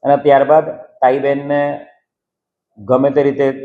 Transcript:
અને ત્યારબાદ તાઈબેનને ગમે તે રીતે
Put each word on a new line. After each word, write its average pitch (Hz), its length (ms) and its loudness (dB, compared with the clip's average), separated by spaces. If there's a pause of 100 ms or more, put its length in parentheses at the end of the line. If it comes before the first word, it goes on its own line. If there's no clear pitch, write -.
અને 143 220 0
ત્યારબાદ 143 420 4 (360)
તાઈબેનને 139 580 0 (1160)
ગમે 127 380 0
તે 147 100 2
રીતે 139 200 -2 (180)